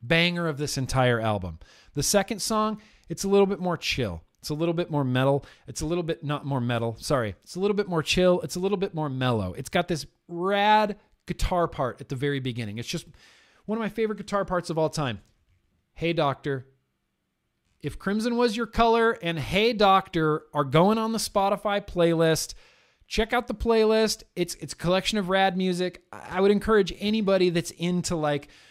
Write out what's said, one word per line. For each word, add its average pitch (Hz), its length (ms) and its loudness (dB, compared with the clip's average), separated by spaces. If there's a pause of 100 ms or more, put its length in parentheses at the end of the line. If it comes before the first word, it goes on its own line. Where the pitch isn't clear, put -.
Banger 170 460 0
of 143 100 -4
this 143 200 -4
entire 127 420 2
album. 98 400 -4 (340)
The 143 100 -4
second 196 380 0
song, 214 400 -2 (260)
it's 165 160 -8
a 196 60 -2
little 202 160 6
bit 190 140 0
more 175 180 -2
chill. 95 460 -4 (160)
It's - 100 -12
a 151 60 -4
little 170 180 0
bit 170 160 -4
more 147 140 0
metal. 131 420 2 (220)
It's - 140 -10
a 156 40 -2
little 175 180 -2
bit, 156 200 -6
not 147 220 -6
more 135 160 -2
metal, 117 380 -2
sorry. 117 440 -2
It's - 120 -18
a 175 40 -8
little 202 160 0
bit 202 120 -2
more 165 140 0
chill. 180 400 4
It's - 140 -8
a 180 40 -6
little 196 180 0
bit 196 160 -4
more 156 160 -4
mellow. 123 440 0
It's - 160 -12
got 175 180 0
this 143 180 -4 (220)
rad 202 680 2 (300)
guitar 175 400 0
part 127 340 -6
at - 80 -14
the 139 60 -6
very 139 240 -2
beginning. 117 380 -6
It's 117 100 -8
just - 180 -8 (600)
one 214 120 -4
of 226 40 -4
my 208 80 -4
favorite 214 280 -2
guitar 202 280 -2
parts 180 240 -4
of 160 80 -4
all 156 120 2
time. 127 320 -4 (720)
Hey 170 200 -2
Doctor. 139 520 -2 (1160)
If - 160 -8
Crimson 220 380 -2
Was 233 220 0
Your 233 80 -4
Color 226 560 2
and 170 180 -4
Hey 196 340 2
Doctor 190 680 2 (100)
are 147 120 0
going 175 320 4
on 226 160 -2
the 226 40 -2
Spotify 202 680 0
playlist, 165 680 2 (540)
check 220 240 -2
out 240 160 0
the 220 80 -6
playlist. 220 680 2 (120)
It's, 175 200 -4
it's - 180 -12
a - 40 -18
collection 190 400 0
of 180 120 -2
rad 190 280 2
music. 180 540 -2
I, 123 260 -12
I 190 40 2
would 202 100 6
encourage 202 480 4
anybody 196 500 2
that's 170 220 -2
into, 175 460 -2
like, 147 320 -2 (220)